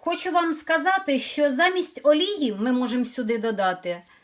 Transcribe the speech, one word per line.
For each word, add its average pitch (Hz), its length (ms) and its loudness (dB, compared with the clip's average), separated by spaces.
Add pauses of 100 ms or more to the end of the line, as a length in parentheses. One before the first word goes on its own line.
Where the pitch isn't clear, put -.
хочу 349 300 -4
вам 339 240 2
сказати, 320 640 0
що 294 320 0
замість 349 520 0
олії 302 560 2
ми 247 140 0
можемо 247 320 0
сюди 233 340 -2
додати 185 640 -2 (220)